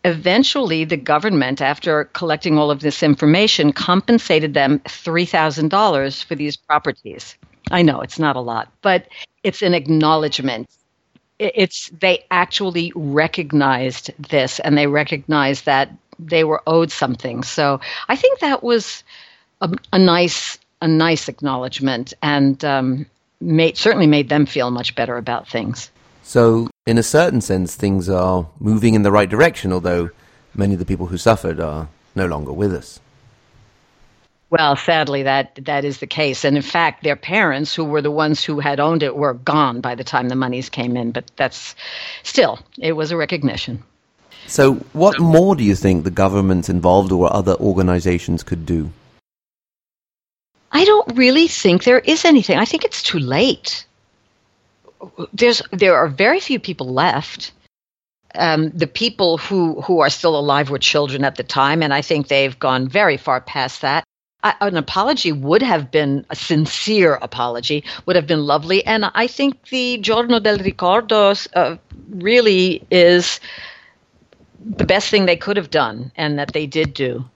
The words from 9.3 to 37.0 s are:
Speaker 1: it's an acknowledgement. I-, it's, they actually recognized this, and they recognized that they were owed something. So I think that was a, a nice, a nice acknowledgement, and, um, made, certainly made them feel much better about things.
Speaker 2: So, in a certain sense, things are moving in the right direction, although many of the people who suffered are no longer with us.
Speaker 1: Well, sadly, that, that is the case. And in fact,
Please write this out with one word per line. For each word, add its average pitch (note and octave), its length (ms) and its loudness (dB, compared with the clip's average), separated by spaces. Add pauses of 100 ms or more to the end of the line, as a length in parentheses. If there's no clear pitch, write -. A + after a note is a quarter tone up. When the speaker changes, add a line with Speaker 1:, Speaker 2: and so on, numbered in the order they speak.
Speaker 1:
it's - 180 -4
an F3+ 120 2
acknowledgement. D3+ 960 0 (720)
I-, G#3+ 140 -4
it's, - 340 -2 (100)
they F#3 320 0
actually F3+ 640 -2
recognized C#3+ 1160 -2 (180)
this, C3+ 320 -2
and D3+ 160 0
they D3 100 2
recognized C#3+ 800 -2
that C#3 260 0 (280)
they D#3+ 260 0
were D#3 220 -2
owed D#3+ 240 2
something. B2 520 -6
So C#3 380 -2 (260)
I C4 80 0
think C5 240 2
that C#4+ 240 -2
was A#3 400 -2 (560)
a, F3 100 -4 (220)
a F#3+ 80 4
nice, F3 580 2 (240)
a E3 60 -2
nice D#3+ 400 2
acknowledgement, C3 960 -4
and, C#3 420 2
um, C3+ 420 -2 (360)
made, E3 340 2
certainly G3 320 2
made D3 220 2
them D3 160 2
feel B2 260 -4
much B2 240 -6
better A#2+ 220 -4
about A#2+ 320 -8
things. A2+ 420 -8 (320)
Speaker 2:
So, A#2 460 2 (160)
in A#2 120 2
a A2+ 60 4
certain D#3 360 2
sense, F#2 360 -2
things G2 340 -2
are F#2 380 0 (120)
moving A2 360 2
in G#2+ 80 4
the G2+ 80 4
right G2+ 180 4
direction, G#2+ 420 2
although F2 380 0 (460)
many G2 180 2
of F2+ 60 -2
the F2+ 60 -4
people F2+ 200 -4
who F2 120 -8
suffered F2 440 0
are D#2 260 -6 (280)
no F#2+ 100 -2
longer D2+ 260 -6
with F#2+ 220 0
us. - 260 -12 (1500)
Speaker 1:
Well, D3+ 260 4
sadly, C#3+ 480 -2
that, C3+ 400 0
that C#3+ 220 -2
is C#3 140 -6
the C3+ 80 -12
case. C#3+ 360 -2
And C#3+ 140 2
in C#3 60 -2
fact, E3 400 -2